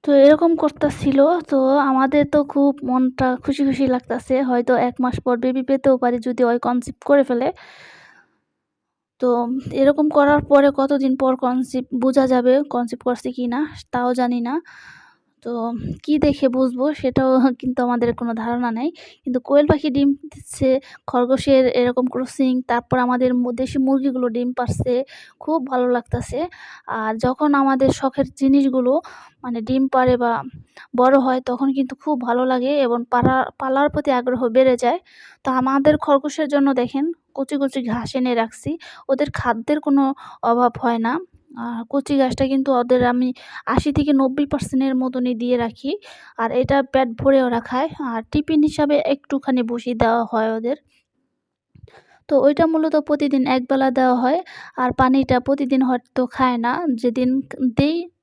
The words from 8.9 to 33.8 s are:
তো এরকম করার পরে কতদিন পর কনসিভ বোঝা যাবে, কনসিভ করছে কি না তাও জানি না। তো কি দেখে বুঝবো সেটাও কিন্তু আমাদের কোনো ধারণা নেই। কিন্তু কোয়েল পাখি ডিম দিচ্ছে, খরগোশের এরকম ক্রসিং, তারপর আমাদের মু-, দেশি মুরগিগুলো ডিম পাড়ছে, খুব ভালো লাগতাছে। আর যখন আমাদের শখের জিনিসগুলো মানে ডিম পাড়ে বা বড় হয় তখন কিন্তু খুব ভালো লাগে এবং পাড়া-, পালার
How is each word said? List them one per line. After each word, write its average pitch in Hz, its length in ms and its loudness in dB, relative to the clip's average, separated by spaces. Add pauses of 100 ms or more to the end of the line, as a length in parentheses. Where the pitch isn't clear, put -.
তো 254 80 0 (440)
এরকম 285 360 2
করার 294 360 4
পরে 285 320 6
কতদিন 269 400 0
পর 262 200 0
কনসিভ 254 480 -4 (100)
বোঝা 262 320 2
যাবে, 254 280 4 (160)
কনসিভ 247 340 -4
করছে 247 280 -4
কি 247 140 -6
না 247 140 -4 (300)
তাও 247 240 -2
জানি 247 260 0
না। 240 140 -4 (920)
তো 233 60 -6 (500)
কি 294 160 -2
দেখে 285 300 2
বুঝবো 254 460 0
সেটাও 262 360 0 (280)
কিন্তু 254 240 -6
আমাদের 240 320 0
কোনো 233 200 -6
ধারণা 240 360 -4
নেই। 240 180 -4 (300)
কিন্তু 254 220 -4
কোয়েল 285 260 4
পাখি 302 240 0
ডিম 277 180 2 (160)
দিচ্ছে, - 440 -6 (380)
খরগোশের 262 600 2
এরকম 247 380 0
ক্রসিং, 254 460 -2 (100)
তারপর 240 360 -4
আমাদের 247 360 0
মু-, 247 200 -2
দেশি 262 240 -4
মুরগিগুলো 262 500 0
ডিম 240 240 -4
পাড়ছে, 247 420 -4 (460)
খুব 311 260 -2
ভালো 254 220 0
লাগতাছে। 247 520 -4 (460)
আর 220 320 -4
যখন 262 360 0
আমাদের 269 360 2
শখের 269 360 -2 (100)
জিনিসগুলো 269 560 2 (500)
মানে 240 180 -6
ডিম 262 280 0
পাড়ে 254 280 2
বা 240 160 0 (640)
বড় 262 220 6
হয় 254 220 2
তখন 262 320 -2
কিন্তু 262 240 -4
খুব 302 240 -2
ভালো 240 240 0
লাগে 254 280 0 (100)
এবং 240 160 0 (120)
পাড়া-, 254 380 2 (100)
পালার 277 320 0